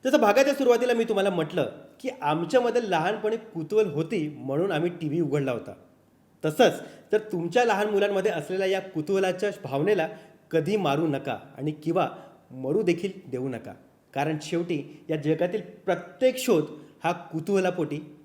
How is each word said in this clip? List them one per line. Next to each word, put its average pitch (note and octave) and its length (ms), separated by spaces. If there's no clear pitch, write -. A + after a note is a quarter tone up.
जसं C4+ 120
भागाच्या B3+ 360
सुरुवातीला B3 400
मी A#3 100
तुम्हाला G3+ 260
म्हटलं D#3+ 400
की C4 100
आमच्यामध्ये A3 600
लहानपणी G#3 460
कुतूहल G3 540
होती D#3+ 360
म्हणून C#3+ 340
आम्ही E3 180
टीव्ही E3 320
उघडला C#3 300
होता, G#2 220
तसंच E3 360
तर - 60
तुमच्या F3+ 480
लहान G#3 240
मुलांमध्ये G3 420
असलेल्या F#3 360
या F#3+ 140
कुतूहलाच्या F#3+ 680
भावनेला D#3+ 440
कधी E3 260
मारू D#3+ 300
नका C3+ 300
आणि D3 140
किंवा E3 360
मरू C3 300
देखील F3 300
देऊ B2+ 220
नका, A2+ 240
कारण D3+ 280
शेवटी E3+ 680
या D#3 80
जगातील D#3+ 440
प्रत्येक - 760
शोध E3 280
हा E3 80
कुतूहलापोटी F3 880